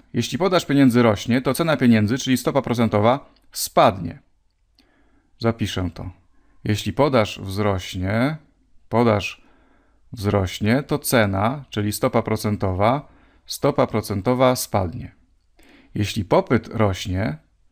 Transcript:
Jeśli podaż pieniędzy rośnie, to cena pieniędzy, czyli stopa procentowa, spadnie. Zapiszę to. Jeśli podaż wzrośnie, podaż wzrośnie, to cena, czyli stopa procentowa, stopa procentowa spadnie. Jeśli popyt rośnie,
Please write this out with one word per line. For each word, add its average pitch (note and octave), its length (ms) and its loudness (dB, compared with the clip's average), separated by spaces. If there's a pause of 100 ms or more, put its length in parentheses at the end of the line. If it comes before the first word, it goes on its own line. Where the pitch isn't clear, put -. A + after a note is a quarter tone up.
(120)
Jeśli A#2+ 260 -4
podaż F3+ 280 0
pieniędzy C3+ 360 6
rośnie, A#2 400 2
to C3 120 -2
cena D#3+ 220 0
pieniędzy, A#2 420 4
czyli C3 180 0
stopa C#3+ 260 -2
procentowa, A#2 680 0 (200)
spadnie. F#2+ 680 0 (1200)
Zapiszę A2 560 -2
to. F2+ 160 -12 (540)
Jeśli G#2+ 280 -2
podaż C3 480 2
wzrośnie, G2 960 -2 (520)
podaż A2+ 540 0 (720)
wzrośnie, G#2 680 -2
to D3 160 -4
cena, A2+ 720 0
czyli G#2 220 -4
stopa A#2+ 300 0
procentowa, G#2+ 840 -2 (380)
stopa C#3 400 0
procentowa B2 680 0
spadnie. - 580 -4 (800)
Jeśli G2+ 300 -4
popyt C#3 440 0
rośnie, G#2 680 -2 (360)